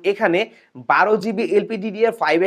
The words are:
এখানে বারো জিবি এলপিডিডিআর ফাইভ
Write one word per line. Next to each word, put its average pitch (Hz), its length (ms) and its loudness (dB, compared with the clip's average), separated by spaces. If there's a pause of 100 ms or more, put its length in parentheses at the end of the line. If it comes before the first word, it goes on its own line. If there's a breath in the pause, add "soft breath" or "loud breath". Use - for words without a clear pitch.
(100)
এখানে 196 300 0 (500 soft breath)
বারো 180 320 4
জিবি 214 220 -4 (140)
এলপিডিডিআর 220 640 -2
ফাইভ 156 240 2